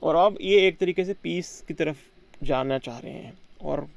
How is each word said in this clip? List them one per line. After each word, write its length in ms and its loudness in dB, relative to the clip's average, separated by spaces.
और 120 2
अब 260 4
ये 260 6
एक 100 0
तरीके 280 0
से 80 -4
पीस 440 -6
की 60 -6
तरफ 240 -4
जाना 340 0
चाह 220 -12
रहे 140 -14
हैं। 200 -16
और 360 -6